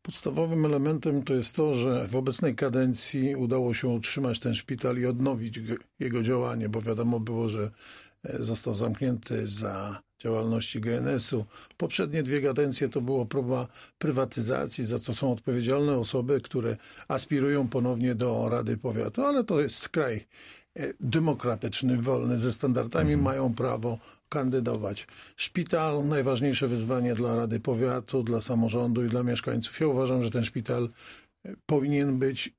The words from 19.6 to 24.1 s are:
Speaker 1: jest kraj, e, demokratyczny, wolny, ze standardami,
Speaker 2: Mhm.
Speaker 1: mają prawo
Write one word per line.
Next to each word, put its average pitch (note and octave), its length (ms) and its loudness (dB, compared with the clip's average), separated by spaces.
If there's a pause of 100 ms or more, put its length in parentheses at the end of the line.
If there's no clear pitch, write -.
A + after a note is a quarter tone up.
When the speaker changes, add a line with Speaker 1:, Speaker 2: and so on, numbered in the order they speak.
Speaker 1:
jest - 280 -2
kraj, B2 360 -2 (540)
e, - 200 -4
demokratyczny, B2+ 1000 0
wolny, A#2+ 400 2
ze A#2+ 140 2
standardami, C3 640 2
Speaker 2:
Mhm. D3 80 4
Speaker 1:
mają C3+ 320 2
prawo A#2 440 -2 (320)